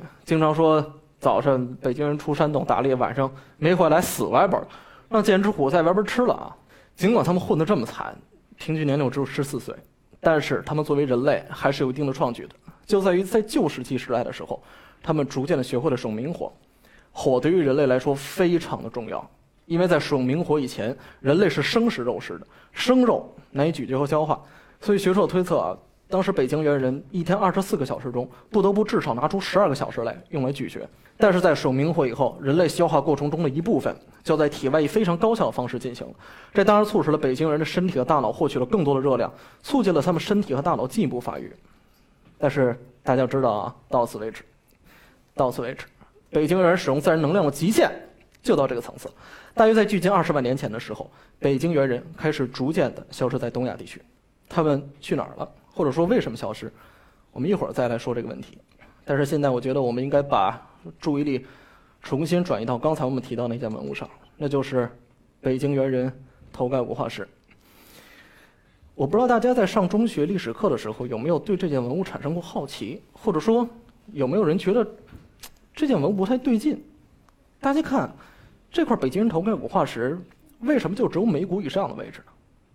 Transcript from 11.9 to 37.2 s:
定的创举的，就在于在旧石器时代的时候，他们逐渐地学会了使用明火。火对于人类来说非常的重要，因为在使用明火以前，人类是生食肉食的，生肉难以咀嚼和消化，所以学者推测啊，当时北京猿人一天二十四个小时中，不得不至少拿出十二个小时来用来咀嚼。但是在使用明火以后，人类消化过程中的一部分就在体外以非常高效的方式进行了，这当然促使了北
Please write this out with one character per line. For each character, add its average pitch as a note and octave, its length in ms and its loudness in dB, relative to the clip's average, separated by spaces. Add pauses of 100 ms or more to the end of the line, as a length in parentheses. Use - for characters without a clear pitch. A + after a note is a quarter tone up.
定 D3 120 -4
的 C#3 60 -2
创 C#3 220 -2
举 - 100 -12
的， - 60 -14 (360)
就 G3+ 140 2
在 F#3+ 140 2
于 F3+ 100 2
在 G#3+ 180 0
旧 G#3+ 280 0
石 C3+ 120 -10
器 B2+ 160 -4
时 B2+ 140 -6
代 A#2+ 100 0
的 A#2+ 120 -6
时 - 100 -12
候， - 180 -10 (400)
他 D#3+ 120 -2
们 D3 120 0
逐 C3+ 200 -4
渐 D#3+ 120 0
地 C3 60 0
学 B2+ 160 -4
会 D3+ 100 -2
了 C3 60 0
使 A#2+ 140 -6
用 A2 40 -6
明 B2+ 200 -6
火。 - 180 -10 (600)
火 C3 260 2
对 D3+ 140 2
于 F#3 80 4
人 C3+ 160 2
类 D3 100 4
来 B2+ 100 4
说 C#3 160 0
非 E3+ 460 0
常 - 240 -8
的 A2+ 60 -10
重 A2+ 200 -10
要， - 160 -8 (400)
因 E3 140 -2
为 F3+ 80 4
在 E3+ 120 4
使 C#3+ 140 -4
用 C3 100 2
明 C#3+ 200 0
火 D3+ 160 0
以 C3 80 -4
前， A#2+ 280 -6 (240)
人 C#3 200 2
类 G3+ 100 4
是 C#3+ 140 -2
生 A#3 260 2
食 B2+ 140 -4
肉 A#2 160 -2
食 - 180 -12
的， - 80 -18 (280)
生 B3+ 300 4
肉 G#3+ 300 0 (160)
难 C#3 180 0
以 E3+ 40 0
咀 C#3 160 -6
嚼 C3 100 -2
和 C#3+ 80 0
消 D3+ 180 0
化， D3+ 160 -2 (420)
所 G#3 120 0
以 G3 60 2
学 F#3 160 2
者 G3 100 4
推 F3 180 0
测 F3 140 0
啊， F2+ 180 -2 (340)
当 F#3 120 0
时 F#3+ 100 0
北 E3 140 2
京 D3 160 -2
猿 D3 180 2
人 C3 300 -2
一 F3 140 -4
天 F3 120 0
二 G3+ 160 2
十 F#3+ 80 0
四 F#3+ 160 -2
个 D3+ 80 0
小 B2 160 -6
时 B2+ 120 -8
中， B2 180 -4 (220)
不 G#3+ 100 2
得 G3 100 4
不 G#3 120 4
至 G#3+ 180 0
少 C3 140 -2
拿 B2+ 120 0
出 G3 120 -2
十 F3+ 180 0
二 G3+ 100 6
个 C#3+ 60 2
小 - 160 -4
时 - 140 -6
来 A#2 120 -6 (140)
用 C#3+ 140 -2
来 C3 80 0
咀 C#3 180 -6
嚼。 - 120 -12 (340)
但 G#3 160 6
是 F3+ 80 4
在 E3+ 140 6
使 C#3+ 140 0
用 C3 60 2
明 C#3+ 200 0
火 D#3 140 2
以 A#2 40 -4
后， B2 300 0
人 C#3 160 2
类 F3 100 4
消 E3+ 200 2
化 D3+ 120 4
过 D3 160 2
程 D3 140 -2
中 D#3+ 140 -2
的 D3+ 60 2
一 C3+ 120 -4
部 E3+ 180 2
分 - 160 -4 (280)
就 D#3 120 2
在 D3+ 140 4
体 C#3 200 -4
外 D#3 120 4
以 D3 60 2
非 G#3+ 180 2
常 E3+ 100 2
高 A3 200 2
效 G#3 100 0
的 A2+ 60 -2
方 B2 180 -4
式 B2+ 80 -6
进 A#2+ 160 -8
行 B2 140 -12
了， B2 60 -16 (380)
这 G3 140 4
当 G#3 100 6
然 G#3+ 80 6
促 G#3 200 2
使 D3+ 80 2
了 D3+ 60 4
北 C3+ 180 0